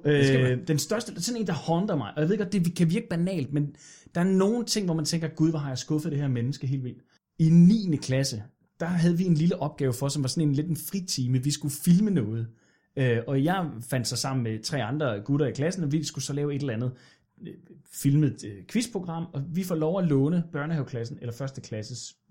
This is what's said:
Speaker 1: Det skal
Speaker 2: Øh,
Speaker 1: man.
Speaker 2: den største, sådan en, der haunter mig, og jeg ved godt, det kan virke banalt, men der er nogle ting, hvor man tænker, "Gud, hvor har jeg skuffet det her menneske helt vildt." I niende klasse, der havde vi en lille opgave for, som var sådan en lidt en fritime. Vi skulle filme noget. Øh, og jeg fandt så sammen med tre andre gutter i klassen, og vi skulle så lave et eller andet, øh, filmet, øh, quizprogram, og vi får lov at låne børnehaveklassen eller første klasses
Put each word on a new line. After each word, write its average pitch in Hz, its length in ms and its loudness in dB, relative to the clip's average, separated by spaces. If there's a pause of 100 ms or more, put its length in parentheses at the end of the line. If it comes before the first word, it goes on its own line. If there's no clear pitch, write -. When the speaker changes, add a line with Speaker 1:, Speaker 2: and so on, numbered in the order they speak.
Speaker 1:
Det 143 220 6
skal 131 120 6
Speaker 2:
Øh, 127 180 4
Speaker 1:
man. - 100 -8
Speaker 2:
den 151 120 2
største, - 440 -4
sådan 233 180 -2
en, 185 60 -4
der 185 60 0
haunter 170 420 0
mig, 113 200 -4
og 151 60 0
jeg 160 80 2
ved 214 80 2
godt, 202 160 -4
det 175 220 2
kan 165 140 2
virke 226 200 -2
banalt, 175 440 -2
men 147 220 -2 (400)
der 175 60 0
er 180 40 2
nogle 196 400 4
ting, 208 200 -2
hvor 170 100 0
man 156 100 -2
tænker, 165 220 -2
"Gud, 160 220 2
hvor 156 100 0
har 143 100 -4
jeg 127 80 -4
skuffet 156 340 -2
det 139 80 -2
her 143 80 -2
menneske 127 400 -2
helt 131 160 -2
vildt." 123 140 -8 (420)
I 160 100 6
niende 175 480 8
klasse, 131 460 -2 (360)
der 165 60 -4
havde 170 320 2
vi 185 80 2
en 180 80 6
lille 160 280 2
opgave 139 320 0
for, 139 140 -2
som 139 160 -2
var 127 40 -2
sådan 156 220 0
en 135 60 2
lidt 151 120 0
en 156 100 -2 (120)
fritime. 131 540 -2
Vi 143 80 0
skulle 143 220 -4
filme 196 380 4
noget. 113 360 0 (500)
Øh, 123 200 2 (100)
og 135 160 2
jeg 175 260 0 (200)
fandt 127 180 -2
så 123 80 -4
sammen 131 280 -2
med 110 200 -4
tre 135 200 -4
andre 120 420 -2
gutter 143 220 2
i 110 40 -2
klassen, 175 320 -2
og 139 80 -2
vi 156 120 0
skulle - 220 -8
så 143 80 -6
lave 147 220 -2
et 135 40 -4
eller 135 140 -4
andet, 123 180 -4 (560)
øh, - 60 -14 (400)
filmet, 139 500 2
øh, 101 260 -12
quizprogram, 180 640 -4
og 139 160 -6
vi 180 140 -4
får 180 120 -4
lov 160 240 0
at 180 80 0
låne 151 440 2
børnehaveklassen 143 680 -6
eller 120 120 -8
første 135 280 -10
klasses 110 540 -10 (160)